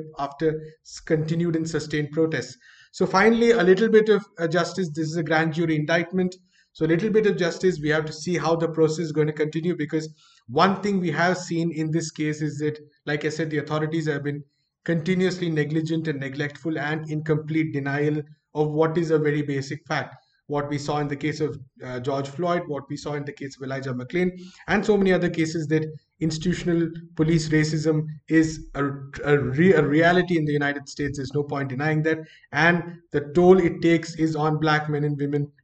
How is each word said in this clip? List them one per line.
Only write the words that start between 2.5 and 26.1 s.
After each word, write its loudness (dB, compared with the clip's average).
So -2
finally, 4
a 4
little 6
bit 6
of, 4
uh, 0
justice. 0
This -4
is -6
a -2
grand 4
jury 0
indictment. 0
So -2
a 4
little 2
bit 4
of 4
justice. 0
We -2
have 0
to -8
see -4
how 2
the 0
process 2
is -4
going 2
to -2
continue, -2
because -4
one 2
thing -2
we -2
have 0
seen -4
in -4
this -2
case -4
is -4
that, -2
like -2
I 0
said, -4
the -2
authorities -2
have -2
been -6
continuously 0
negligent -2
and -4
neglectful -6
and -6
in -4
complete -2
denial -2
of 0
what 2
is 0
a 4
very 0
basic -6
fact. -6
What -4
we -4
saw -4
in -2
the -6
case -6
of, -4
uh, -8
George -4
Floyd, -2
what -8
we -8
saw -8
in -6
the -10
case -12
of -14
Elijah -6
McClain, -2
and 0
so 4
many 4
other 2
cases, -2
that 0